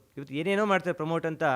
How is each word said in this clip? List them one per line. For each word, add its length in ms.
ಇವತ್ತು 180
ಏನೇನೋ 320
ಮಾಡ್ತಾರೆ 280
ಪ್ರಮೋಟ್ 320
ಅಂತ. 160